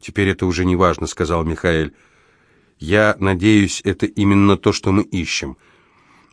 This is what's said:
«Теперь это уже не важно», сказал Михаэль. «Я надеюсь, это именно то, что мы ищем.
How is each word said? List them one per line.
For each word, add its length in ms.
«Теперь 280
это 180
уже 180
не 120
важно», 300
сказал 380
Михаэль. 480
«Я 400
надеюсь, 640
это 220
именно 500
то, 160
что 200
мы 100
ищем. 560